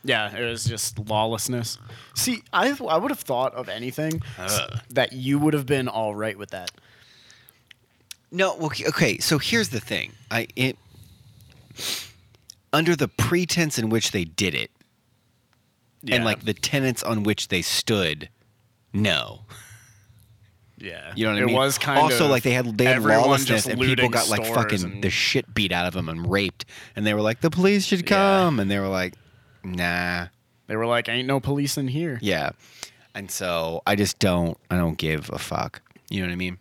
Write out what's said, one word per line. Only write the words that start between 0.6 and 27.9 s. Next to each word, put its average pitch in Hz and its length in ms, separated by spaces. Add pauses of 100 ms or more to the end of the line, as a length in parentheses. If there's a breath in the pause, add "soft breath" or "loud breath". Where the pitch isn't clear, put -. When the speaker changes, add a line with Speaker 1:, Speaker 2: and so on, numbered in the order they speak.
Speaker 1:
just 120 340 (120)
lawlessness. 113 680 (380 loud breath)
See, 247 260 (120)
I, 240 220 (120)
I 160 100
would 196 140
have - 80
thought 127 340
of 123 140
anything 127 540 (160)
s- 95 220
Speaker 2:
Ugh. 76 200 (120)
Speaker 1:
that 127 220
you 131 260
would 151 140
have 143 120
been 135 240
all 107 260
right 104 220
with 101 140
that. 92 200 (1600 soft breath)
Speaker 2:
No, 185 240
well, 160 120
okay, 110 200
okay, 147 300
so - 200
here's 220 320
the 113 120
thing. 78 320 (180)
I, 113 240
it, 131 220 (1900 loud breath)
under 165 240
the 135 140
pretense 175 680
in 113 120
which 113 220
they 95 120
did 82 320
it, 57 160 (1300)
Speaker 1:
Yeah. 123 140
Speaker 2:
and, 117 100
like, 110 200
the 107 80
tenets 131 500
on 110 200
which 104 260
they 92 120
stood, 80 680 (640)
no. 80 480 (1400 loud breath)
Speaker 1:
Yeah. 82 380
Speaker 2:
You 110 100
know 107 80
what 104 60
I - 40
Speaker 1:
It - 40
Speaker 2:
mean? 113 80
Speaker 1:
was 135 220
kind 139 220
Speaker 2:
Also, 156 260
Speaker 1:
of 139 60
Speaker 2:
like, 123 120
they 131 100
had, 120 240
they 123 80
had 127 100
Speaker 1:
everyone 110 280
Speaker 2:
lawlessness 135 240
Speaker 1:
just 110 200
Speaker 2:
and - 120
people 131 100
Speaker 1:
looting 127 220
Speaker 2:
got, 113 180
like, 107 160
Speaker 1:
stores 113 120
Speaker 2:
fucking 107 260
Speaker 1:
and 98 200
Speaker 2:
the 95 80
shit - 420
beat 98 180
out 87 140
of 90 80
them 85 160
and 85 220
raped. 98 340 (300 loud breath)
And 104 100
they 107 80
were 104 80
like, 110 200
"The 165 100
police 190 340
should 180 160